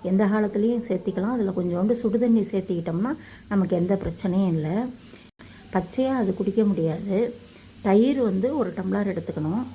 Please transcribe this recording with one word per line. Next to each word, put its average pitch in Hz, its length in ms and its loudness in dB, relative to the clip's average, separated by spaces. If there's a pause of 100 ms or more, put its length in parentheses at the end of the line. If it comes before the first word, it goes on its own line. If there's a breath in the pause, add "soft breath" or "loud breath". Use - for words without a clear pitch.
எந்த 190 220 4
காலத்துலேயும் 214 600 2
சேர்த்திக்கலாம். 185 500 -2
அதுல 196 140 0
கொஞ்சோண்டு 180 500 2
சுடுதண்ணி 226 500 4
சேர்த்திக்கிட்டோம்னா 185 640 -2 (340 loud breath)
நமக்கு 185 260 2
எந்த 185 280 2
பிரச்சனையும் 185 440 0
இல்ல. 165 380 0 (880 loud breath)
பச்சையா 220 360 0
அது 226 240 0
குடிக்க 202 300 2
முடியாது. 190 720 0 (480 loud breath)
தயிர் 233 400 4
வந்து 226 360 0
ஒரு 208 120 0
டம்ளர் 190 440 -2
எடுத்துக்கணும். 165 500 -4 (120)